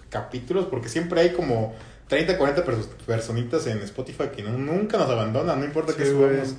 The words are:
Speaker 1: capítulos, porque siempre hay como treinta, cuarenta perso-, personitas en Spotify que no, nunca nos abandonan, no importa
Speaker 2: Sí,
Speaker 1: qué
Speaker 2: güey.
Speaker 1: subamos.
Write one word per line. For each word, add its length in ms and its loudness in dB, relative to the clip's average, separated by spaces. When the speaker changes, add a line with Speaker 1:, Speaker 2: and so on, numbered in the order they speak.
Speaker 1:
capítulos, 640 -2
porque 180 -4
siempre 320 0
hay 120 6
como 420 0
treinta, 300 2
cuarenta 260 2
perso-, 240 -2
personitas 600 -2
en 160 -2
Spotify 520 -6
que 80 -10
no, 140 -4
nunca 400 0
nos 140 2
abandonan, 500 0
no 60 -2
importa 260 -2
Speaker 2:
Sí, 60 -4
Speaker 1:
qué 140 2
Speaker 2:
güey. 180 6
Speaker 1:
subamos. 280 0